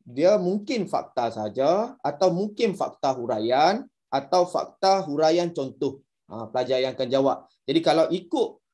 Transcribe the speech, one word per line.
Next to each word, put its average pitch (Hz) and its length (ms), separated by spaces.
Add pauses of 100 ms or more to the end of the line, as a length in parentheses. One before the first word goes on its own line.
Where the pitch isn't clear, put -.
dia 160 320
mungkin 202 480
fakta - 400
sahaja 135 720
atau 185 320
mungkin 208 400
fakta - 400
huraian 127 720 (240)
atau 175 400
fakta 190 560
huraian 160 480
contoh. 135 480 (320)
Ha, 113 160
pelajar 127 320
yang 131 160
akan 131 160
jawab. 135 260 (300)
Jadi 160 160
kalau 160 240
ikut - 560 (100)